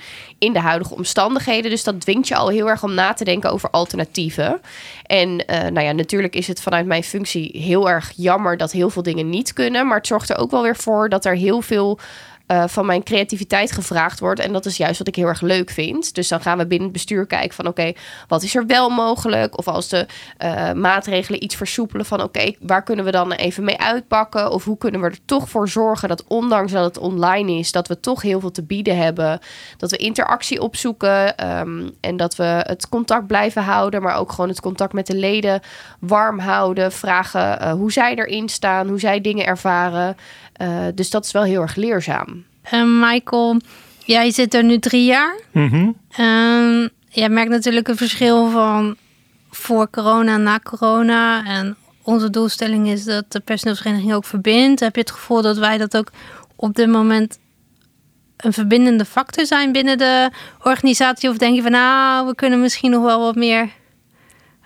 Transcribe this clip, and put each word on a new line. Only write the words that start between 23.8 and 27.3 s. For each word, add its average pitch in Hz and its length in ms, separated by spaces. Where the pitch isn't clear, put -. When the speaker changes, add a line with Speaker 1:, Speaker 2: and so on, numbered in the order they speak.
Speaker 1:
Of 185 120
hoe 214 140
kunnen 196 240
we 175 60
er - 180
toch 277 240
voor 208 200
zorgen 214 400
dat 170 180
ondanks 220 440
dat 190 120
het 175 140
online 185 540